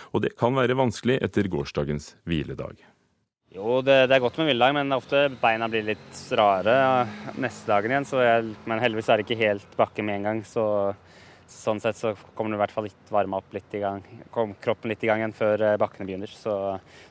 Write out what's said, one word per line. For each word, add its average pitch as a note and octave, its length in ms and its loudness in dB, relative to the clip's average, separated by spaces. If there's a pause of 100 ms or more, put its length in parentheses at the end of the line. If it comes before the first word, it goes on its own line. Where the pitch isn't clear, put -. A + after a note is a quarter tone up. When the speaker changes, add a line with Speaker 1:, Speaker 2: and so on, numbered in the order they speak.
(140)
Speaker 1:
og G#2+ 100 -2
det - 120 -4
kan B2 180 0
være B2+ 220 2
vanskelig B2+ 480 0
etter G2+ 240 -2
gårsdagens D2 680 -6 (120)
hviledag. C2+ 560 -6 (720)
Speaker 2:
Jo, A#2 260 0
det, C3 280 6
det C3+ 80 6
er - 20 2
godt B2 200 0
med D#3+ 120 2
hviledag, B2 220 4
men C#3 180 -2
ofte C#3 380 0 (100)
beina A2+ 300 2
blir A2 180 -2
litt - 480 -8
rare A2+ 720 4 (320)
neste B2 260 -6
dagen G#2+ 260 2
igjen, C#3 140 0
så C3+ 140 -2
jeg, A#2 360 2 (100)
men A2+ 140 -2
heldigvis A2+ 280 0
er A2 160 4
det - 60 -8
ikke A2+ 180 0
helt G2+ 300 -2
bakke A2 260 0
med G#2 160 -2
en G2+ 40 -6
gang, G#2+ 200 -2
så G#2 500 -2 (540)
sånn G#2+ 320 -4
sett A2 160 -2
så A2+ 140 -4 (260)
kommer A2 160 -4
det G#2 60 -4
i - 20 -2
hvert G2+ 160 0
fall A2 140 -4
litt - 200 -20
varme F#2+ 280 0
opp - 180 -10
litt - 160 -12
i G#2 80 -6
gang, G2 220 -4 (340)
kom A2+ 140 -2 (100)
kroppen A2+ 320 -4
litt G#2 140 -6
i - 20 0
gang A2 140 2
igjen A2 100 -4
før, G#2+ 320 0
eh, G#2 160 2
bakkene G#2 240 -4
begynner. F#2+ 240 -8
Så, - 240 -8 (600)